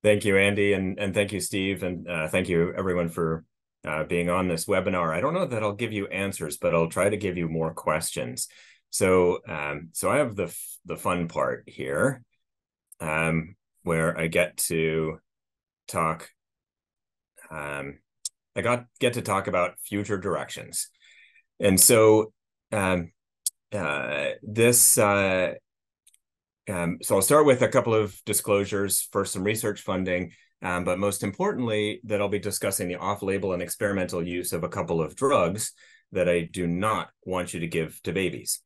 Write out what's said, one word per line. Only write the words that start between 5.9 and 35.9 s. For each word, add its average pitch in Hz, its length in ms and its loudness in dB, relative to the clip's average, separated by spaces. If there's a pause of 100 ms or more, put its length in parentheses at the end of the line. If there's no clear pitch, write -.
you 101 140 -4
answers, 95 500 -6
but 85 180 0
I'll 82 140 4
try 92 200 2
to 104 80 0
give 92 200 -4
you 85 100 -2
more 80 260 -2
questions. 69 760 -4 (440)
So, 92 560 4
um, 73 460 -8
so 98 180 -2
I 127 60 2
have 123 180 0
the 95 100 -2
f-, - 400 -14
the 85 100 -6
fun 87 320 -2
part 65 380 -2
here, 92 580 -2 (760)
um, 80 560 -2 (260)
where 82 360 0
I 82 100 -2
get 87 300 0
to 80 640 -2 (680)
talk, 82 420 -4 (1200)
um, 71 480 -10 (580)
I 104 60 -2
got, 120 240 0 (140)
get 120 140 2
to 117 100 -4
talk 98 240 0
about 90 320 0
future 101 400 -4
directions. - 680 -6 (720)
And 95 200 6
so, 110 520 8 (400)
um, 92 400 0 (640)
uh, 73 560 -4 (140)
this, 117 540 4
uh, 98 560 2 (1120)
um, 85 360 -2
so 107 120 2
I'll 95 60 6
start 147 240 6
with 131 160 6
a 113 60 4
couple 120 260 2
of 107 320 0
disclosures 101 840 0
for 98 120 0
some 92 200 -4
research 110 380 -2
funding, 92 500 -2 (320)
um, 90 200 -2
but 90 140 0
most 101 240 -2
importantly, 107 840 -2
that 104 140 -2
I'll 101 80 0
be 101 120 -2
discussing 98 480 -4
the 87 80 -4
off-label 95 580 -2
and 87 80 -4
experimental 90 640 -2
use 87 260 -4
of 82 120 -4
a 82 60 -6
couple 85 300 -2
of 76 160 -4
drugs 110 580 0 (380)